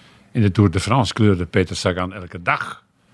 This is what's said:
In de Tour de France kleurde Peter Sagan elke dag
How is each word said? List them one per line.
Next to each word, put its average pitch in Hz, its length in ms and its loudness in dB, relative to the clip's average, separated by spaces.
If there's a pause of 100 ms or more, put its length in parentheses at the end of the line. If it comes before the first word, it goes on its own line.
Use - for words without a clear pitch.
(320)
In - 100 0
de 104 100 4
Tour 101 180 4
de 92 100 -2
France 117 320 0
kleurde 95 340 2
Peter 92 300 -2
Sagan 90 360 -4
elke 90 300 -14
dag - 400 -4 (320)